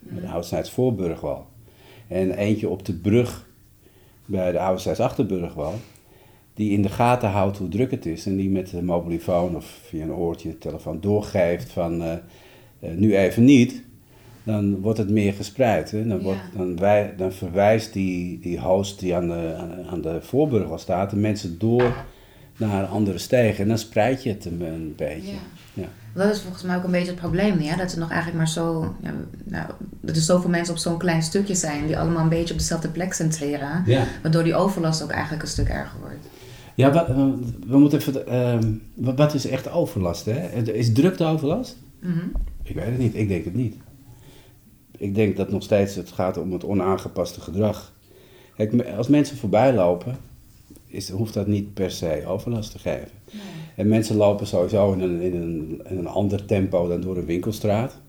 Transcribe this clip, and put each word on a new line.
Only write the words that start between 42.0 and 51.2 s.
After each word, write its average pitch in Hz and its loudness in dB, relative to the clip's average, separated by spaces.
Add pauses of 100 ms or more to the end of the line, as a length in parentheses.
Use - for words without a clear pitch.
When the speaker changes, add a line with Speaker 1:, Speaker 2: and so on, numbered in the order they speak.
Speaker 2:
Ik - -8
weet 80 -6
het 123 -2
niet, 120 0
ik 107 0
denk 90 0
het 90 -6
niet. 120 -2 (1200)
Ik 101 -4
denk 104 4
dat 95 -2
nog 98 0
steeds 101 4
het 87 -8
gaat 92 0
om 90 -4
het 87 -4
onaangepaste 92 -2
gedrag. 101 -2 (640)
Kijk, 107 0
me-, 117 0
als 117 -2
mensen - 4
voorbij 117 4
lopen, 92 2 (720)
is, 92 -10
hoeft 107 -4